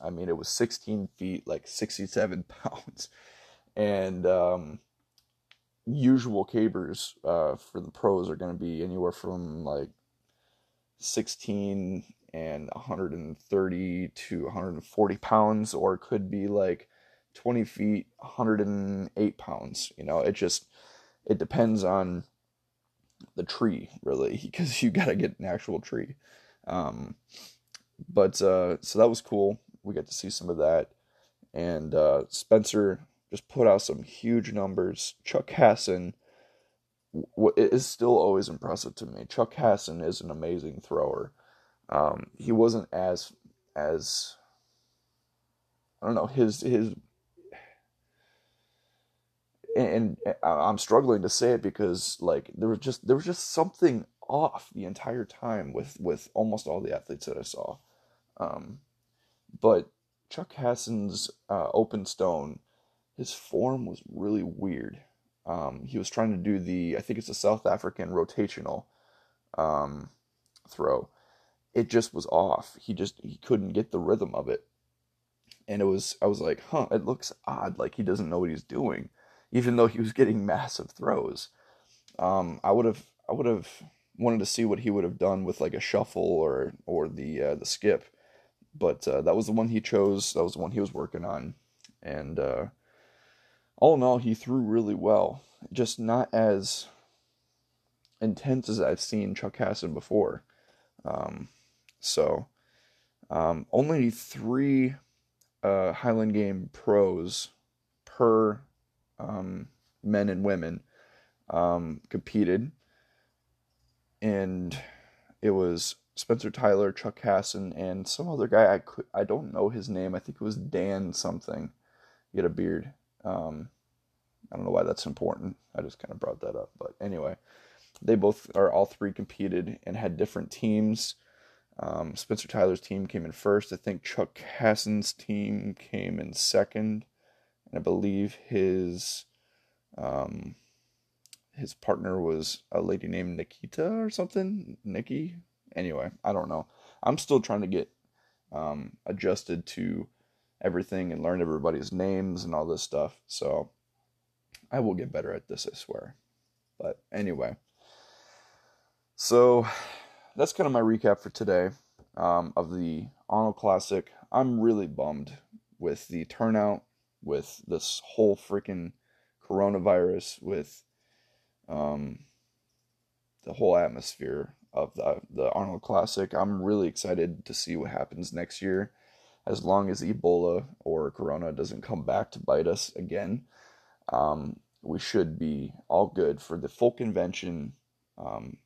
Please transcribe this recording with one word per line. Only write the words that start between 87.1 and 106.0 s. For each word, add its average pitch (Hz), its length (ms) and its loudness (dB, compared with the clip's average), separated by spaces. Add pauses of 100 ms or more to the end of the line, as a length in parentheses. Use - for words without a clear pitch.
uh, 73 140 0
the - 100 -10
skip. - 380 2 (720)
But, 85 320 0
uh, 67 160 2
that 82 140 4
was 107 100 0
the 107 60 -2
one 113 160 2
he 110 140 0
chose. 101 500 2
That 82 120 2
was 92 100 -2
the 82 60 -8
one 85 120 -4
he 110 80 -2
was 101 140 -2
working - 300 -6
on. 78 300 -8 (480)
And, 73 360 -8
uh, 67 280 -2 (1080)
all 156 180 8
in 131 80 2
all, 123 140 6
he 120 160 0
threw 123 280 -2
really 107 340 2
well. 104 480 2 (280)
Just 113 280 -2
not 113 340 0
as 107 540 2 (1400)
intense 117 480 0
as 107 100 0
I've 78 200 2
seen 101 340 -4
Chuck - 240 -8
Hassan - 340 -2
before. - 500 0 (600)
Um, 71 440 -6 (520)
so, - 460 0 (840)
um, 80 420 0
only 139 380 2
three, 131 840 0 (680)
uh, 95 300 2
Highland 110 400 0